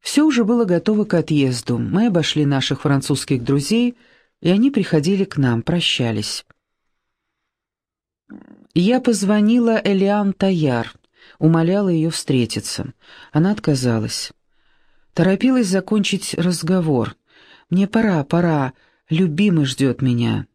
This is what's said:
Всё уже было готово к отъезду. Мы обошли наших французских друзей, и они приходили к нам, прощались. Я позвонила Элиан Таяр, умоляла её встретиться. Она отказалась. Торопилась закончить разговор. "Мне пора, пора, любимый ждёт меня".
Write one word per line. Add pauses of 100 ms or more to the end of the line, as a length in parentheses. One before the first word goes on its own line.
Всё
уже
было
готово
к
отъезду.
Мы
обошли
наших
французских
друзей, (420)
и
они
приходили
к
нам,
прощались. (2250)
Я
позвонила
Элиан
Таяр, (440)
умоляла
её
встретиться. (400)
Она
отказалась. (840)
Торопилась
закончить
разговор. (520)
"Мне
пора,
пора, (380)
любимый
ждёт
меня".